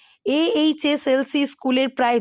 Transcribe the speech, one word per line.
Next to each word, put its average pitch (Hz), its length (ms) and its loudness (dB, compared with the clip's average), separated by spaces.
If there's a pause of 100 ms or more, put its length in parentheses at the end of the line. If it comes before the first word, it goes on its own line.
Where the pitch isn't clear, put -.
(260)
এএইচএসএলসি 294 1200 0
স্কুলের 262 420 -2
প্রায় 240 320 0